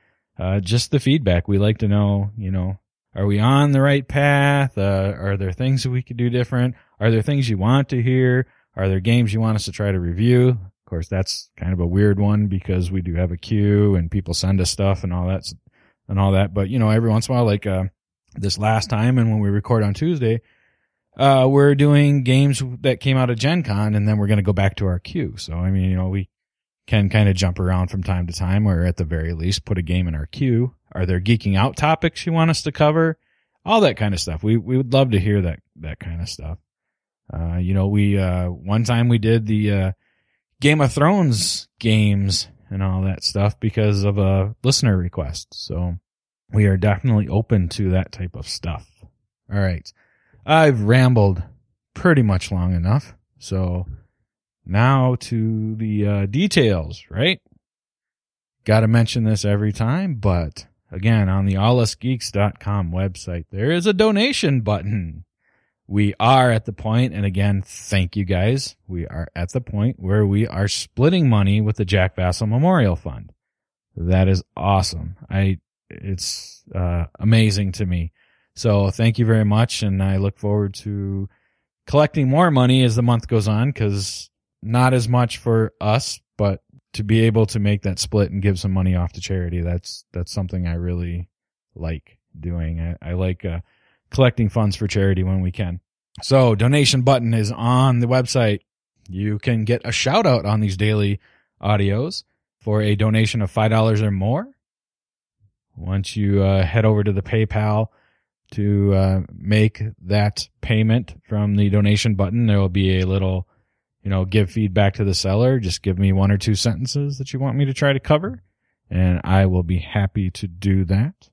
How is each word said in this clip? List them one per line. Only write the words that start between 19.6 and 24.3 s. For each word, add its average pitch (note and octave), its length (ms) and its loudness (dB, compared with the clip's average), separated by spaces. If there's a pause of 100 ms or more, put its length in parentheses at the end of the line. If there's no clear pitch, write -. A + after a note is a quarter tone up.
on G2+ 120 0
Tuesday, B2+ 480 -2 (760)
uh, C3+ 320 4
we're C#3+ 260 6
doing C#3+ 500 4
games C3+ 380 2 (200)
that C3 180 0
came C3+ 160 0
out B2+ 140 2
of A#2 80 -2
Gen D3+ 240 0
Con, G#2+ 320 -2
and G#2 120 2
then G#2+ 120 2
we're G2+ 80 0
gonna G#2 160 2